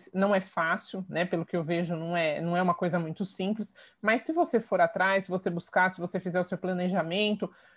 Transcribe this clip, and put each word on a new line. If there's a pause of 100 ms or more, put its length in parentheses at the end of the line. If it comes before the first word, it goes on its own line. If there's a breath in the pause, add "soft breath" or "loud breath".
(140)
não
é
fácil,
né?
Pelo
que
eu
vejo,
não
é,
não
é
uma
coisa
muito
simples. (260 soft breath)
Mas
se
você
for
atrás,
se
você
buscar,
se
você
fizer
o
seu
planejamento, (260 soft breath)